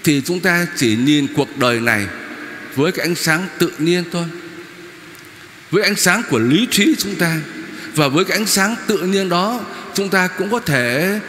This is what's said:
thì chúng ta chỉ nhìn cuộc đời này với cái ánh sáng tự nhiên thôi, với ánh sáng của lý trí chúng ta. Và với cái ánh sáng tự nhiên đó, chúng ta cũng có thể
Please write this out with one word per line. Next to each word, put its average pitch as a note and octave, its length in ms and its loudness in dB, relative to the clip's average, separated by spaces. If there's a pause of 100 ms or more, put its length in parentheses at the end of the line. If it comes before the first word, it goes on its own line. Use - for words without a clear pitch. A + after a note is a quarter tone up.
thì C#3+ 220 4
chúng F3 140 -2
ta F3 260 2 (100)
chỉ A2+ 200 2
nhìn C#3+ 380 4
cuộc C3+ 240 0
đời A#2+ 220 2
này A2 260 2 (680)
với D#3 180 2
cái - 140 -4
ánh E3+ 80 0
sáng E3 340 0 (100)
tự F3 200 2
nhiên E3+ 340 2
thôi, E3+ 120 -2 (1500)
với G3 120 2
ánh G3 140 2
sáng F#3+ 340 2
của C3 80 4
lý D3 320 4
trí A#3 280 4
chúng G3 180 -4
ta. E3 240 0 (540)
Và D3+ 140 4
với D#3+ 160 2
cái F3+ 140 0
ánh G#3+ 80 0
sáng G3+ 300 2 (100)
tự G#3 120 0
nhiên F#3+ 300 0
đó, G3+ 320 0 (340)
chúng G3 140 -2
ta F#3 200 2
cũng - 220 -4
có A#3+ 80 0
thể D3+ 720 0